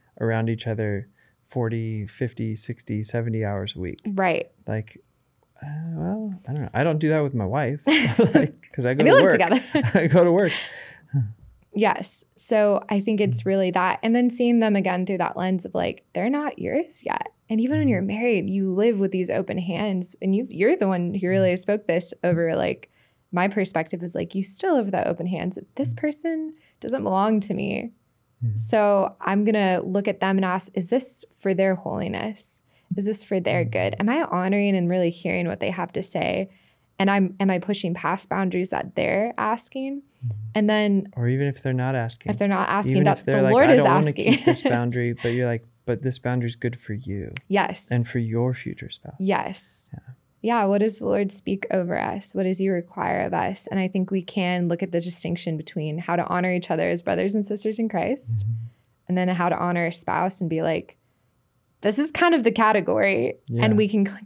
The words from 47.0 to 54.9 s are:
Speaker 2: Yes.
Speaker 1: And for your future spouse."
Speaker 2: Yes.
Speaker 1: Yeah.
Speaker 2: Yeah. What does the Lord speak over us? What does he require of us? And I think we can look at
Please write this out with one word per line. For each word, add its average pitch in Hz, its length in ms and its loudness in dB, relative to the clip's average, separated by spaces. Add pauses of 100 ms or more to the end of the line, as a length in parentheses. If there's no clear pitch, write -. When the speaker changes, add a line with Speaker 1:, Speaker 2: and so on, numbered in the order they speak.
Speaker 2:
Yes. 190 420 -2
Speaker 1:
And 120 160 2
for 123 140 -4
your 117 340 0
future - 360 -10
spouse." - 280 -16
Speaker 2:
Yes. - 720 -4
Speaker 1:
Yeah. - 60 -14 (440)
Speaker 2:
Yeah. 226 240 2
What 202 120 2
does 214 200 0
the 196 80 -8
Lord 202 260 0
speak - 400 -6
over 175 260 -2
us? - 380 -6
What 190 80 0
does 185 140 0
he 190 100 0
require 175 540 -2
of 180 120 -2
us? - 340 -4
And 190 120 -2
I 185 80 0
think 190 240 -2
we 190 100 -2
can 180 460 -2
look 170 140 -2
at 175 100 -6